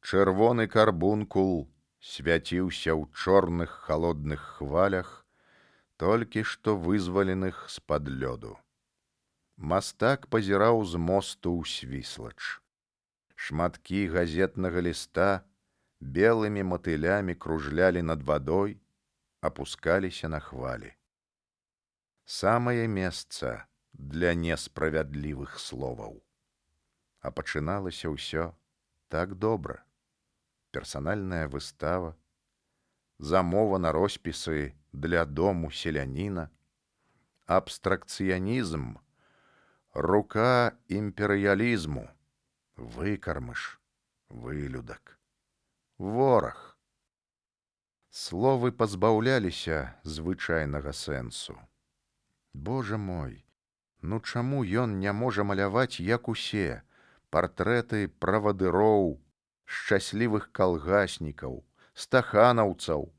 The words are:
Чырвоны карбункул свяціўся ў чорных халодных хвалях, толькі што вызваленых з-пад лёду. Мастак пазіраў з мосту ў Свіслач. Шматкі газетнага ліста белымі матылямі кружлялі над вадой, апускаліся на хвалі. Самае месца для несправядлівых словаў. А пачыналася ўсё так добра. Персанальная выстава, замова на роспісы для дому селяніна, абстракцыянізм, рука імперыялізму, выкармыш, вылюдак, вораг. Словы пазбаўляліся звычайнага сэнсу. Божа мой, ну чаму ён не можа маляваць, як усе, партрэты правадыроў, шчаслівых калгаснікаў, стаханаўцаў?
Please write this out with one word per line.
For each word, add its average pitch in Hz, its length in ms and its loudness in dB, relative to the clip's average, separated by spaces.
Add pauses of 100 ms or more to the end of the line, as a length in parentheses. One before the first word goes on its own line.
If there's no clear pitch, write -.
Чырвоны 101 640 4
карбункул 98 960 2 (340)
свяціўся 85 920 0
ў 78 200 -2
чорных 87 580 2 (140)
халодных 76 560 -2 (160)
хвалях, 90 680 -2 (720)
толькі 110 480 0
што - 320 -2
вызваленых 92 920 0
з-пад 73 400 -4
лёду. 62 440 -6 (1040)
Мастак 98 720 0
пазіраў 107 560 4
з 85 160 -2
мосту 87 560 0
ў 80 80 -6
Свіслач. - 960 -10 (760)
Шматкі 90 760 -2
газетнага 90 720 0
ліста 90 600 0 (560)
белымі 104 680 2
матылямі 90 640 0
кружлялі 80 680 2
над 80 200 -2
вадой, 76 560 0 (640)
апускаліся 82 880 -2
на 78 100 -4
хвалі. 62 520 -10 (1300)
Самае 120 640 0
месца 87 800 -4 (280)
для 78 400 0
несправядлівых 76 1300 -4
словаў. 60 600 -10 (1000)
А 67 100 -6
пачыналася 85 840 -4
ўсё 80 400 -4 (560)
так 92 280 -2
добра. 92 440 -2 (920)
Персанальная 87 720 -4
выстава, 80 680 -6 (1040)
замова 92 580 2
на 82 180 2
роспісы 80 800 -2 (160)
для 82 340 0
дому 82 460 0
селяніна, 78 760 -6 (960)
абстракцыянізм, 92 1500 -2 (960)
рука 110 840 2 (140)
імперыялізму, 101 1200 0 (680)
выкармыш, 73 1040 -6 (480)
вылюдак, - 920 -10 (800)
вораг. 117 800 0 (1400)
Словы 123 560 0
пазбаўляліся 101 1300 0
звычайнага 78 920 -4
сэнсу. 62 600 -8 (960)
Божа 107 420 -4
мой, 90 480 -6 (560)
ну 101 200 -4
чаму 127 440 -4
ён 104 360 0
не 101 120 0
можа 104 320 0
маляваць, 101 560 0
як 113 320 0
усе, 95 520 -2 (460)
партрэты 104 800 0
правадыроў, 98 1120 2 (460)
шчаслівых 107 880 0
калгаснікаў, 82 1040 0 (340)
стаханаўцаў? 107 1300 4